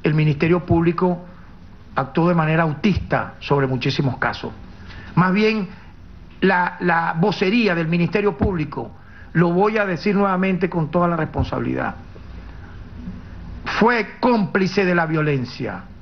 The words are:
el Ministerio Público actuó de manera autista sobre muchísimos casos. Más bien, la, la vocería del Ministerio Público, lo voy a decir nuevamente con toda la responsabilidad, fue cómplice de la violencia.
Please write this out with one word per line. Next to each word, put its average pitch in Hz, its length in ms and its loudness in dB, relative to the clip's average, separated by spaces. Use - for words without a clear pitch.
el 156 100 2
Ministerio 156 520 2
Público 175 600 2
actuó 160 340 2
de 180 60 4
manera 160 280 2
autista 147 760 0
sobre 143 260 2
muchísimos 131 520 -2
casos. - 340 -4
Más 185 180 4
bien, 214 340 2
la, 180 400 2
la 165 360 0
vocería 202 560 2
del 165 140 0
Ministerio 175 500 2
Público, 151 540 -2
lo 170 180 4
voy 214 260 4
a 208 80 4
decir 190 300 0
nuevamente 190 540 2
con 160 220 -2
toda 175 160 4
la 175 80 2
responsabilidad, 127 800 -2
fue 233 540 0
cómplice 202 680 2
de 180 80 2
la 170 140 2
violencia. 135 760 -2